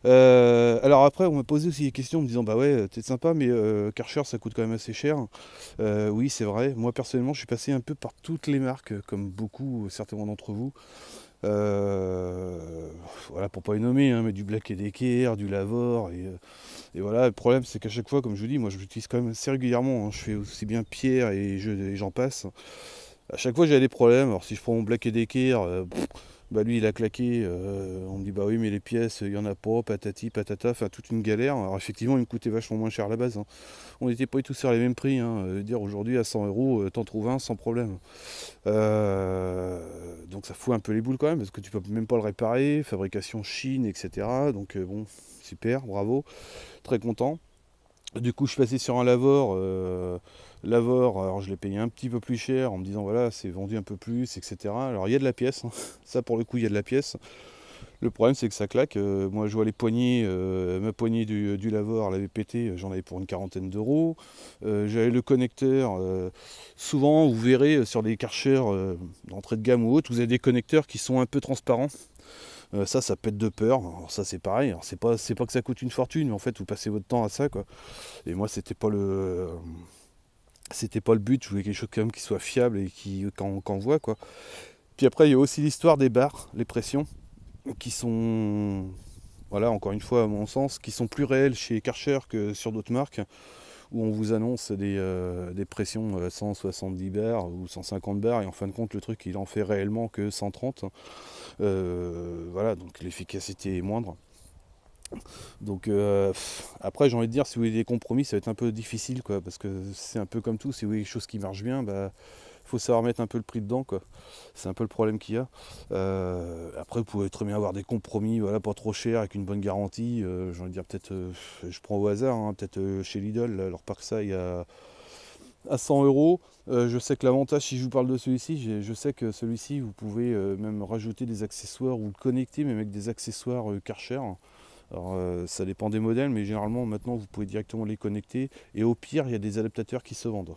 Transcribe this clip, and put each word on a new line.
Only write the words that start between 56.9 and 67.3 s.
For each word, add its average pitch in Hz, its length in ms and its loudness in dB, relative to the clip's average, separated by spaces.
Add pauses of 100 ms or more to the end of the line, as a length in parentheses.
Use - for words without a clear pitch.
Le 117 100 0
problème, 123 240 6
c'est 120 140 0
que - 60 -4
ça 104 120 -2
claque. 131 300 0
Euh, 98 340 2
moi, 107 160 -2
je 104 80 -2
vois 110 100 4
les 110 60 2
poignées, 120 540 2
euh, 92 560 0
ma 107 120 -2
poignée 113 320 0
du, 104 320 0
du 107 140 -2
Lavor, 107 380 0
elle 95 60 0
avait 98 120 -2
pété, 113 440 -4
euh, 90 60 -4
j'en 95 140 -6
avais 92 120 -4
pour 92 180 -10
une 95 60 -6
quarantaine 95 440 -6
d'euros. 147 460 0 (480)
Euh, 104 240 0
j'avais 113 220 4
le 120 120 4
connecteur. 127 800 2
Euh, 92 300 -2 (440)
souvent, 151 540 6
vous 113 100 4